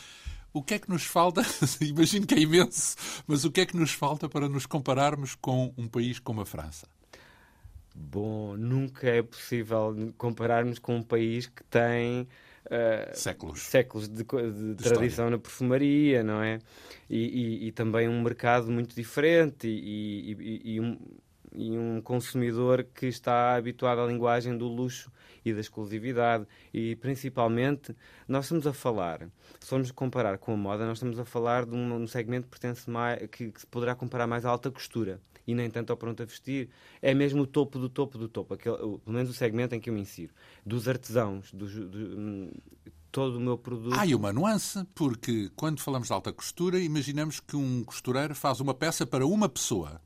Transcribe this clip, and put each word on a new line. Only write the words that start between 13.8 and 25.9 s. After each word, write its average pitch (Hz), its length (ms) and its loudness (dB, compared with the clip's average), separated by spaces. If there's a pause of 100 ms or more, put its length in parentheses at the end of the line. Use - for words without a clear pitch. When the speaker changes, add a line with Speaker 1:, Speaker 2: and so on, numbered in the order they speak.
Speaker 2:
de 110 160 -6
co-, 127 160 -2
de 107 340 -4
Speaker 1:
De 107 100 -8
Speaker 2:
tradição 117 220 6
Speaker 1:
história. 117 260 0
Speaker 2:
na 120 60 0
perfumaria, 139 840 4
não 107 200 0
é? 110 180 -2 (480)
E, 113 100 0
e, 113 480 -2
e 110 60 -4
também 113 360 2
um 120 140 0
mercado 117 480 2
muito 120 240 0
diferente 147 720 4
e, 107 680 -4
e, 104 80 -6
e, 110 360 -8
e 110 40 0
um, 117 180 -2 (540)
e 113 240 -4
um 117 240 -2
consumidor 123 840 2 (100)
que - 120 -4
está 123 500 4
habituado 123 440 0
à 120 60 2
linguagem 120 500 2
do 117 120 -2
luxo 123 420 -4 (340)
e 113 80 0
da 104 80 -2
exclusividade. 110 840 0 (260)